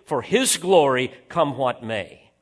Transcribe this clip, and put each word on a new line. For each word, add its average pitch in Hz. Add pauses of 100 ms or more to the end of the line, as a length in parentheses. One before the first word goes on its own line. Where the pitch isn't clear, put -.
for 135
His 240
glory, 147 (160)
come 147
what 123
may. 107 (100)